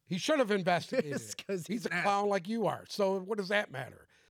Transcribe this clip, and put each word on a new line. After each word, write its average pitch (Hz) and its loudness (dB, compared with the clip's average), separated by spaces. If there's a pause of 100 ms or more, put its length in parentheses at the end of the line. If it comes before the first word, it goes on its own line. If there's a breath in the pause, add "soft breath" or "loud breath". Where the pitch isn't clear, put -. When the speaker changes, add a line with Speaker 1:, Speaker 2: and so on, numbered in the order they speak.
Speaker 1:
He 185 -4
should 302 2
have 226 4
investigated 180 0
Speaker 2:
<laughs> 285 -2
It's 107 -12
Speaker 1:
it. - -14
Speaker 2:
'cause 190 -4
Speaker 1:
He's 202 -4
Speaker 2:
he's - -2
Speaker 1:
a - -4
Speaker 2:
an 175 0
Speaker 1:
clown 202 4
Speaker 2:
asshole. 202 2
Speaker 1:
like 190 0
you 226 0
are, 139 -2
so 196 0
what 202 -4
does 190 -2
that 208 2
matter? 120 -10 (300)